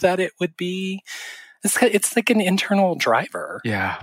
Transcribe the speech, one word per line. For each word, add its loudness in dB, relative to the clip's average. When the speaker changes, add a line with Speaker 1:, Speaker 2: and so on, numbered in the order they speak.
Speaker 1:
that 2
it -4
would -4
be? -6
It's, 0
it's 4
like 0
an 4
internal 2
driver. -2
Speaker 2:
Yeah. -4